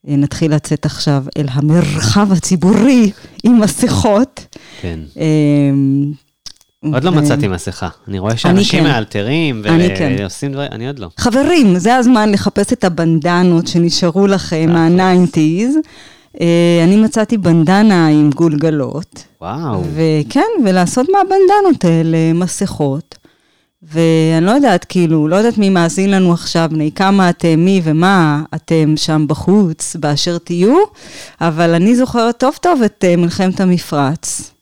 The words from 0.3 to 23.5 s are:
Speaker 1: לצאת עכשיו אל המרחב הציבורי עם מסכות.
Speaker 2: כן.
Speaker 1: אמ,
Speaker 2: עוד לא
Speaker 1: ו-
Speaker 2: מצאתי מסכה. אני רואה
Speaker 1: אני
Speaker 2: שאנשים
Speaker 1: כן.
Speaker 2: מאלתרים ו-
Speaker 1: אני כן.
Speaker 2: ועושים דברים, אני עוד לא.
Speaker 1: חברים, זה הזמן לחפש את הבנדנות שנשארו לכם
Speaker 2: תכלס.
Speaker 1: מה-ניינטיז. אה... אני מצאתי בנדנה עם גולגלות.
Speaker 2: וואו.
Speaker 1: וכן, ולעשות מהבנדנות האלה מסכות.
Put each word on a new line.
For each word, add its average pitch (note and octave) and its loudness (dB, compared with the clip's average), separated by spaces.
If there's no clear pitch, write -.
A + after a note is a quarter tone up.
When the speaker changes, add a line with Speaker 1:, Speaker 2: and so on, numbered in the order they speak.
Speaker 1:
לצאת D3+ -4
עכשיו C#3 -2
אל C#3+ -4
המרחב D3+ 0
הציבורי G3+ 2
עם A#3 4
מסכות. G#3 -2
Speaker 2:
כן. E2 -8
Speaker 1:
אמ, C#3+ 0
Speaker 2:
עוד C3 -2
לא F3+ 0
Speaker 1:
ו- - 0
Speaker 2:
מצאתי C3 0
מסכה. F#2 -6
אני G2 -8
רואה G#2 -2
Speaker 1:
אני A#2 -4
Speaker 2:
שאנשים F3+ 0
Speaker 1:
כן. D3 0
Speaker 2:
מאלתרים A#2+ -4
ו- G#2+ -4
Speaker 1:
אני E3+ 2
כן. C#3+ -2
Speaker 2:
ועושים G2+ -8
דברים, C#3 -8
אני A2+ -10
עוד C#3 -12
לא. F2 -12
Speaker 1:
חברים, B3+ 2
זה A3 2
הזמן A3+ 2
לחפש G3+ -2
את - -4
הבנדנות E3+ 0
שנשארו E3+ 0
לכם E3+ -2
Speaker 2:
תכלס. E3+ 0
Speaker 1:
מה-ניינטיז. F3+ 2
אה... E3+ 0
אני F#3 4
מצאתי A3 0
בנדנה F3 2
עם D3+ 4
גולגלות. D3+ -2
Speaker 2:
וואו. B2 -6
Speaker 1:
וכן, D#3 -2
ולעשות F#3 0
מהבנדנות F#4+ 2
האלה E3 2
מסכות. E3 -4